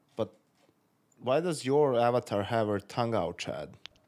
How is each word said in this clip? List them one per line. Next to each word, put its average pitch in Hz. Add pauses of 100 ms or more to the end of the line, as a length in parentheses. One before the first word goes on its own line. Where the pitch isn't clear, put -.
(160)
But 107 (840)
why 127
does 156
your 135
avatar 120
have 110
her 101
tongue 117
out, 87
Chad? - (380)